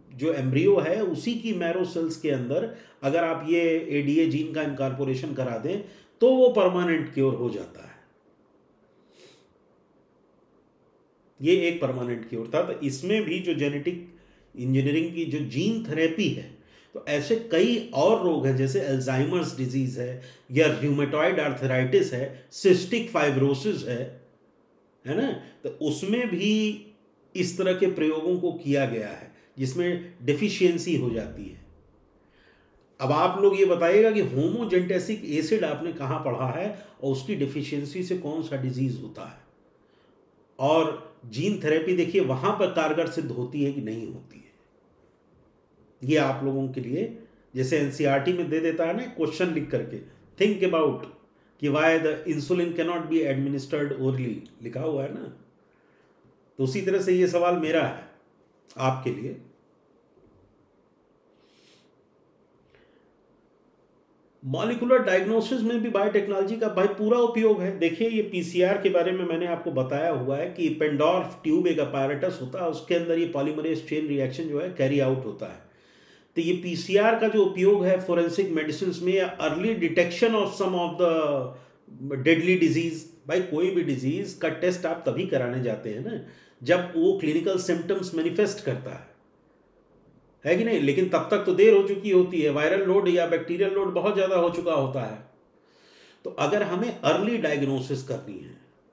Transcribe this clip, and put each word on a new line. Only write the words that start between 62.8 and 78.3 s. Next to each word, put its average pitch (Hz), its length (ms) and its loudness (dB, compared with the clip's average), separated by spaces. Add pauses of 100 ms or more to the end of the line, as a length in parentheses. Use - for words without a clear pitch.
Molecular 233 540 2
diagnosis 208 640 2
में 226 220 0
भी 240 60 -2
बायोटेक्नोलॉजी 202 680 2
का 220 120 0
भाई 185 180 2
पूरा 214 320 2
उपयोग 226 440 4
है। 190 160 -2
देखिए, 165 300 2
ये 220 140 0
पीसीआर 180 600 0
के 196 60 4
बारे 175 240 2
में 185 120 -2
मैंने 170 220 -2
आपको 170 240 -4
बताया 135 400 0
हुआ 131 260 -2
है 165 140 -4
कि 175 180 -2
Pendorf 151 760 0
tube 165 240 2
एक 160 120 2
apparatus 139 640 -2
होता 175 220 -6
है, 165 60 -2
उसके - 240 -2
अंदर 165 240 2
ये 165 100 0
polymerase 151 600 -2
chain 151 180 -2
reaction 139 380 -2
जो 147 160 -4
है 180 100 -4
carry 139 300 2
out 131 240 0
होता 104 220 -10
है। - 160 -16 (760)
तो 170 40 0
ये 175 220 0
पीसीआर 202 560 2
का 220 100 2
जो 214 160 4
उपयोग 185 400 4
है 185 160 4
forensic 170 500 0